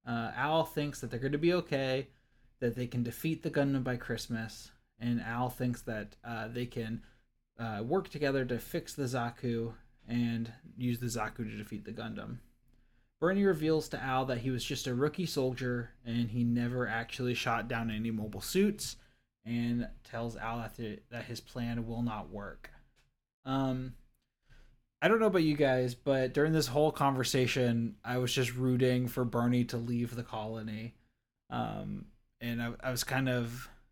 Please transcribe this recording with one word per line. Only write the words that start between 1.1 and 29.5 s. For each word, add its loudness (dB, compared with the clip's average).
they're -4
gonna 0
be 4
okay, 0
that 0
they -2
can 0
defeat -2
the -2
Gundam 2
by 0
Christmas, -6
and 0
Al -2
thinks -2
that, -8
uh, -6
they -4
can, -6
uh, -4
work 0
together 2
to -2
fix -6
the -4
Zaku -2
and 0
use 0
the -4
Zaku -2
to -6
defeat -10
the -10
Gundam. -8
Bernie 4
reveals 4
to -6
Al 2
that 0
he 0
was -2
just -2
a 0
rookie 2
soldier 0
and 0
he 2
never 2
actually -2
shot 0
down 0
any -2
mobile -4
suits, 2
and 0
tells -6
Al -6
that -8
the, -8
that -8
his -8
plan -4
will -4
not -4
work. -12
Um, 0
I 6
don't 6
know 6
about 6
you 4
guys, 4
but 2
during 6
this 4
whole 4
conversation, 2
I -2
was 0
just 0
rooting 4
for 0
Bernie 4